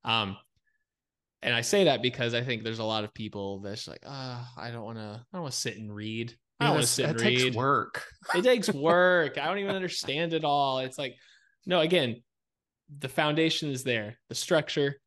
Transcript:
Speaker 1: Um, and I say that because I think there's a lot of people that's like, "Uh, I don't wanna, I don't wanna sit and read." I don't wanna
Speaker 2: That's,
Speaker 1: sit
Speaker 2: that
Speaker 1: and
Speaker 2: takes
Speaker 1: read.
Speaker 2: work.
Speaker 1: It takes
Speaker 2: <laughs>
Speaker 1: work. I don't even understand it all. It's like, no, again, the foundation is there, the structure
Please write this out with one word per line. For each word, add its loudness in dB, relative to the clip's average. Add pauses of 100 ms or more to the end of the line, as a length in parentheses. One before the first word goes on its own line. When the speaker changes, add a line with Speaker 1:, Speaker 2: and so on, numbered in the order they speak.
Speaker 1:
Um, 0 (1040)
and 0
I 2
say 4
that 4
because -2
I 0
think -4
there's -4
a -4
lot -2
of -10
people -8
that's -10
like, -16
"Uh, -10 (160)
I -10
don't -10
wanna, -12
I -12
don't -8
wanna -8
sit -6
and -10
read." -6 (300)
I 6
don't 6
wanna 4
Speaker 2:
That's, 2
Speaker 1:
sit 0
Speaker 2:
that 2
Speaker 1:
and -2
Speaker 2:
takes 4
Speaker 1:
read. 2
Speaker 2:
work. 0 (300)
Speaker 1:
It 2
takes 4
Speaker 2:
<laughs> 0
Speaker 1:
work. 4
I -2
don't 0
even -2
understand -2
it 0
all. 2
It's -6
like, -6 (520)
no, 4
again, 2 (760)
the -8
foundation 2
is -4
there, -2 (100)
the -12
structure 0 (100)